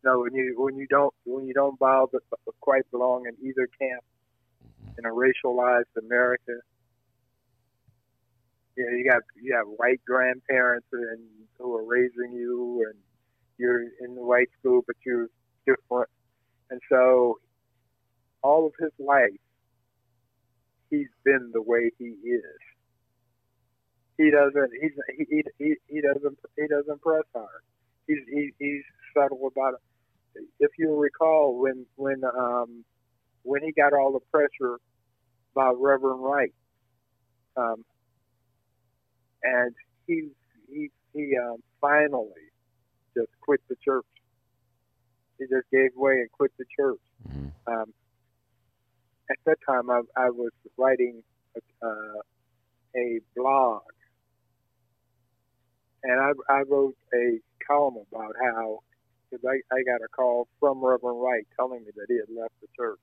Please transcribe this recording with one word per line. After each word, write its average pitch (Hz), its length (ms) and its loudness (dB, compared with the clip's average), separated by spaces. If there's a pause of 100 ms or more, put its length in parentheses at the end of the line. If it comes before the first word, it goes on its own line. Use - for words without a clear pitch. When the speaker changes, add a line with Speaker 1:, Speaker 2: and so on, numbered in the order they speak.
Speaker 1:
No, 131 180 4
when 120 140 -4
you, 127 240 -2
when 135 180 -2
you 139 100 -10
don't, 139 280 4 (100)
when 131 220 -8
you 127 80 -10
don't 135 240 0
bow 131 340 4
but, 131 180 -4
but - 300 -12
quite 135 300 0
belong 123 360 -2
in 117 100 -12 (100)
either 131 200 -2 (120)
camp 127 260 -6 (580)
Speaker 2:
Mm-hmm. - 360 -20
Speaker 1:
in 117 80 -16
a 113 80 -4
racialized 123 840 0
America, 120 640 -2 (2250)
you 127 80 -4
know, 120 120 -4
you 123 140 0
got, 120 120 4 (180)
you 127 140 -4
have 113 120 0
white 117 400 0
grandparents 127 840 0
and 113 280 -8 (380)
who 123 180 -6
are 110 80 -6
raising 123 480 -2
you, 120 580 -4
and 107 80 -20 (580)
you're 123 260 0 (180)
in 123 140 -12
the 123 80 -14
white 123 260 4 (100)
school, 123 280 2
but - 100 -10 (100)
you're 117 220 -4 (380)
different. 123 420 0 (640)
And 127 100 -12 (100)
so 127 480 6 (1040)
all 156 240 4
of 151 120 -2
his 160 200 -4
life, 139 320 4 (1600)
he's 147 180 -4 (160)
been 131 280 2
the 113 100 0
way 117 360 2
he 123 60 -12 (200)
is. 120 180 -2 (1800)
He 156 120 6
doesn't, 143 400 4 (100)
he's, 156 120 -4 (240)
he, 151 140 -4
he, 151 120 0 (160)
he, 147 160 0 (140)
he 151 120 -8
doesn't, 143 380 -2 (180)
he 151 100 -4
doesn't 147 340 -2
press 156 240 0 (100)
hard. 104 280 -14 (440)
He's, 147 120 -2 (100)
he, 143 300 -4
he's 143 240 -6 (340)
subtle 135 300 0
about 131 280 -2
it. - 720 -20 (120)
If 147 200 2
you 156 180 0
recall, 147 640 2
when, 131 260 -2 (100)
when, 135 280 -4
um, 120 600 -4 (600)
when 139 180 -2
he 160 100 -6
got 143 200 4
all 139 200 4
the 131 80 -2 (120)
pressure 135 460 0 (760)
about 127 260 2
Reverend 131 440 2
Wright, 135 300 -2 (1040)
um, 117 280 -4 (1600)
and 123 320 0 (320)
he, 156 240 -4 (380)
he, 147 220 -10 (220)
he, 143 240 -2
um, 120 220 -6 (220)
finally 143 500 2 (840)
just 117 140 -2 (140)
quit 143 260 0
the 123 160 -8
church. 131 220 -2 (1300)
He 131 60 -8
just 131 260 -2
gave 131 240 4
way 135 260 2
and 117 120 -6
quit 139 260 0
the 127 60 -12 (100)
church. 135 260 0 (280)
Speaker 2:
Mm-hmm. 69 200 -10 (240)
Speaker 1:
Um, 110 200 -6 (1400)
at 135 140 -2
that 156 140 2 (100)
time, 123 220 -2
I, 123 100 4 (160)
I 127 140 2
was 120 200 -6 (260)
writing 123 460 0 (600)
a, 117 40 -6
uh, 107 340 -10 (760)
a 120 240 -4 (160)
blog, 127 460 2 (2250)
and 127 180 0
I, 139 100 2 (180)
I 139 140 2
wrote 139 340 0 (180)
a 120 240 2 (300)
column 143 300 0 (120)
about 110 220 -12 (100)
how, 113 380 -4 (500)
'cause 123 160 -14
I, 135 140 -2 (140)
I 131 100 -2
got 120 200 -4
a - 40 -16
call 120 400 -2 (100)
from 135 260 0
Reverend 123 360 0
Wright 123 260 -2 (100)
telling 123 280 -6
me 107 100 -20
that 104 140 -16
he 120 80 0
had 110 180 -6
left 113 260 -10
the 107 160 -20
church. 113 260 -6